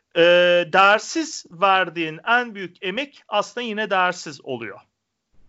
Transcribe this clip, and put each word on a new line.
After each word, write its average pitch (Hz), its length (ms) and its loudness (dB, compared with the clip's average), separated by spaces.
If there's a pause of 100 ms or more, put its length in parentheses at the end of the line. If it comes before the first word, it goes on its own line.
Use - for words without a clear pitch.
(160)
E, 170 40 2 (520)
değersiz 202 800 2
verdiğin 170 800 -2
en 240 260 0
büyük 180 280 -12
emek 226 460 -8
aslında 214 380 -6
yine 214 240 -6
değersiz 180 540 -2
oluyor. 113 360 -10 (680)